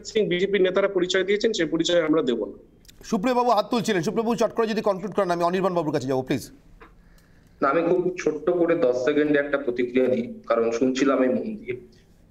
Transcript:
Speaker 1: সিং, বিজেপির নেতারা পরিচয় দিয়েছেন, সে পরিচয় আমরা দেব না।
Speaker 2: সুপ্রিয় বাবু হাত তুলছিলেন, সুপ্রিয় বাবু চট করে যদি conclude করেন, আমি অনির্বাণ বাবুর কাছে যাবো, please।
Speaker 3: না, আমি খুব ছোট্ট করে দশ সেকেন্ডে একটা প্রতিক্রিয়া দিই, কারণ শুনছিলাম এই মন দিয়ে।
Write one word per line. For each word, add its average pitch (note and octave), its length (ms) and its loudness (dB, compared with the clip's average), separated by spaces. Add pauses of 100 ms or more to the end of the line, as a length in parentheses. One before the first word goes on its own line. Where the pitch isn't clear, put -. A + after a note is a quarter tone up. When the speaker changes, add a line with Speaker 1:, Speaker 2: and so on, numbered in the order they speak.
Speaker 1:
সিং, G#3 240 0
বিজেপির F#3 340 0
নেতারা F#3+ 260 2
পরিচয় F#3 360 0
দিয়েছেন, G3+ 280 0
সে D#3+ 140 -2
পরিচয় E3 380 0
আমরা D#3 180 2
দেব A#2 220 -2
না। - 80 -10 (520)
Speaker 2:
সুপ্রিয় A3+ 300 0
বাবু A#3+ 160 2
হাত G#3 200 2
তুলছিলেন, G3+ 320 0
সুপ্রিয় G#3 220 -2
বাবু A#3 100 0
চট G#3+ 180 0
করে A3+ 140 0
যদি A3 140 -2
conclude G3 320 -2
করেন, F#3+ 180 0
আমি F3 140 0
অনির্বাণ F#3 300 0
বাবুর D#3 180 0
কাছে C3 160 -2
যাবো, C3 140 0
please। C3 280 -4 (1120)
Speaker 3:
না, C#3+ 60 2
আমি E3 140 2
খুব F3+ 360 0
ছোট্ট D3+ 320 -2
করে E3 260 2
দশ B2 280 2
সেকেন্ডে D3 340 2
একটা C#3+ 200 0
প্রতিক্রিয়া B2+ 480 0
দিই, A#2 280 -2 (120)
কারণ A#2 240 2
শুনছিলাম C3 520 2
এই B2+ 60 2
মন A2 280 -2
দিয়ে। - 200 -10 (540)